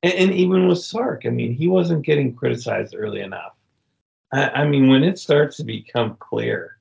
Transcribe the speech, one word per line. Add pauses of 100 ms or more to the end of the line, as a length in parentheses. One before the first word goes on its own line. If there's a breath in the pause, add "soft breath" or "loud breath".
And,
and
even
with
Sark,
I
mean,
he
wasn't
getting
criticized
early
enough. (800)
I,
I
mean,
when
it
starts
to
become
clear